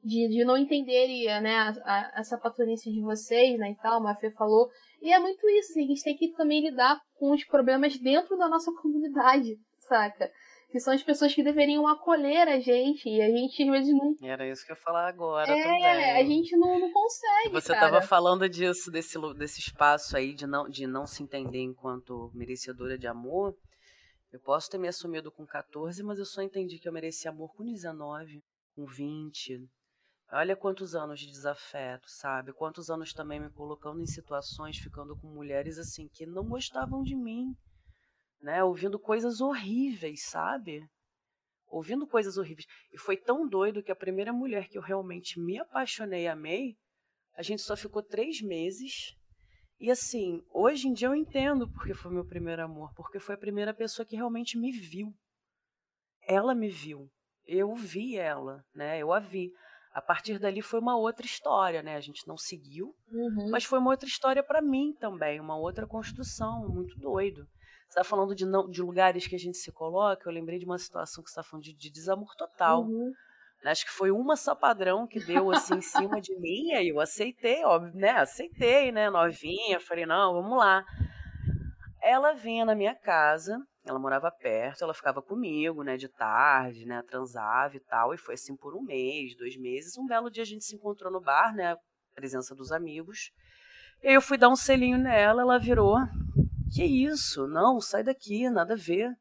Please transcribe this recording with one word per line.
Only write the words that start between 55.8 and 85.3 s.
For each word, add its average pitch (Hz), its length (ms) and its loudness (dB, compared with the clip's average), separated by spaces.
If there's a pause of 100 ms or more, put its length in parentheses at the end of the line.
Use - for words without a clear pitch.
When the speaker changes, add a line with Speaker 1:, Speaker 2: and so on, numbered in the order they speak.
Speaker 2:
Ela 208 280 2
me 220 140 -2
viu. 147 400 -12 (360)
Eu 202 300 -2
vi 220 420 -8
ela, 139 460 -6 (100)
né? 151 260 -6
Eu 156 140 -2
a 196 60 4
vi. 185 320 -6 (420)
A - 80 -6
partir - 380 -2
dali 196 240 -4
foi - 160 -4
uma 240 180 0
outra 226 300 -2
história, 180 560 -2
né? 151 140 -10
A 147 40 -8
gente 143 260 -16
não 160 100 -14
seguiu, 156 580 -14 (160)
Speaker 1:
Uhum. 220 400 -4
Speaker 2:
mas 240 140 0
foi 262 160 0
uma 254 100 4
outra 269 180 -2
história 269 360 0
pra 311 180 0
mim 285 360 0
também, 156 420 -4
uma 156 180 -8
outra 180 280 -6
construção, 226 800 -8
muito 180 300 -6
doido. 190 460 -4 (440)
Você - 100 -2
tá 185 60 2
falando 196 300 0
de 190 120 -4
não, 190 240 0
de 175 100 -8
lugares 180 460 2
que 185 100 -8
a - 20 -6
gente 180 200 -8
se - 140 -12
coloca, 190 560 -2
eu 170 40 -8
lembrei 165 260 -8
de 180 60 -10
uma 180 140 -6
situação 170 440 -10
que - 80 -20
você - 60 -14
tá 165 60 -12
falando 156 220 -16
de, 156 100 -20
de 147 160 -20
desamor 190 460 -6
total. - 480 2
Speaker 1:
Uhum. 226 280 -4 (540)
Speaker 2:
Acho 156 200 0
que - 60 -10
foi 190 180 2
uma 262 260 2
só - 180 0
padrão 196 520 2
que 226 180 -8
deu, 185 260 4
assim, 185 260 2
em 185 40 -2
cima 202 400 0
de 190 180 -8
mim, 202 340 -4
aí 196 160 2
eu 151 120 0
aceitei, 240 640 0
óbvio, 170 300 4
né? 196 160 4
Aceitei, 254 840 2
né? 214 160 2
Novinha, 175 720 0
falei, 170 240 -4
não, 180 300 4
vamos 202 240 0
lá. 190 260 6 (1200)
Ela 269 320 6
vinha 226 320 -2
na 220 80 4
minha 208 200 0
casa, 160 640 2 (280)
ela 131 120 -4
morava 135 320 0
perto, 123 540 -4
ela 160 80 -4
ficava 139 300 -4
comigo, 160 600 -4